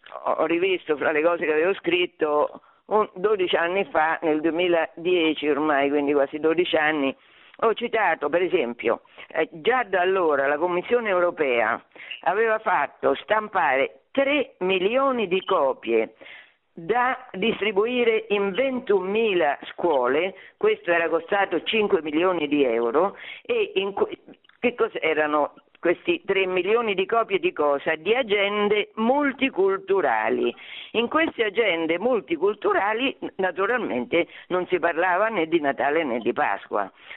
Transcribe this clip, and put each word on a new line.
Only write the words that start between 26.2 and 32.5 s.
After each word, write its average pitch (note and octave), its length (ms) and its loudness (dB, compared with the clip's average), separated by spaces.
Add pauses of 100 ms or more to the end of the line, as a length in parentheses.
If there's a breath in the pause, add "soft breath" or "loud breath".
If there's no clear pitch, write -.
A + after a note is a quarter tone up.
tre F#3+ 220 0
milioni G3 480 0
di F#3+ 120 0
copie G3 340 0
di E3+ 120 0
cosa? D3 440 0
Di E3+ 180 0
agende G#3 800 0
multiculturali. F#3+ 1600 0 (380 loud breath)
In A#3 160 -2
queste D#4+ 360 0
agende E3+ 540 0
multiculturali G#3+ 1200 0 (180)